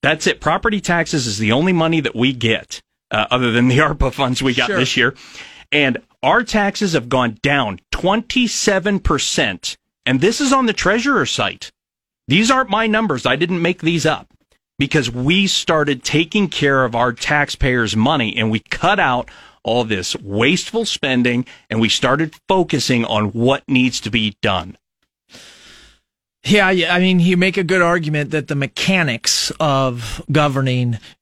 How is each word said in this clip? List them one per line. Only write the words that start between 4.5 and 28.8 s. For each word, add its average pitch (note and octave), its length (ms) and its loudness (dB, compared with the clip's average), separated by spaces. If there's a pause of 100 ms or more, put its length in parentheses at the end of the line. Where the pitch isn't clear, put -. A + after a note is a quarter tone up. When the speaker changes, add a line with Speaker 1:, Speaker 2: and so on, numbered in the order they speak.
Speaker 1:
got B2 140 0
Speaker 2:
Sure. G3 100 -2
Speaker 1:
this B2+ 200 0
year. B2+ 160 2 (580)
And C#3 280 0 (240)
our F#3+ 200 2
taxes G3+ 500 -2
have A#2+ 160 -2
gone B2 320 0
down B2+ 380 -2 (120)
twenty-seven G3+ 1080 0
percent. - 720 -2 (300)
And B2+ 160 2
this G#3+ 180 2
is C#4 140 2
on C4 140 2
the G#3+ 60 0
treasurer's A3 580 0
site. G2 400 -6 (560)
These G3+ 220 2
aren't C4 200 2
my A3 180 0
numbers. G#3+ 380 0
I B2+ 100 0
didn't E3+ 260 -2
make F3 200 0
these D#3+ 240 0
up, D3+ 220 -2 (500)
because C#3 320 0
we D3+ 380 0
started D3 560 0
taking E3+ 440 0
care C#3 380 2
of A#2 100 -4
our A#2+ 160 2
taxpayers' B2 840 -2
money, A#2+ 420 0
and A2 140 0
we A2+ 80 0
cut G3 400 -2
out B2+ 300 0 (340)
all A#2 200 0
this G#2 340 -4
wasteful C#3+ 680 0
spending, B2 600 0 (240)
and A2 120 0
we A2 80 4
started C#3+ 460 0 (120)
focusing C#3 560 0
on G#2+ 260 0
what A#2+ 380 0
needs B2+ 340 2
to G#2+ 100 -6
be G#2+ 300 -2
done. F#2 360 -4 (1700)
Speaker 2:
Yeah, G3 260 4
yeah, F3 220 2
I F3+ 60 2
mean, F#3 220 4
you F3 160 4
make F#3 180 2
a G3 80 0
good F3+ 180 2
argument D3+ 500 0
that D3+ 180 -4
the D3+ 60 -2
mechanics C#3 960 -2 (120)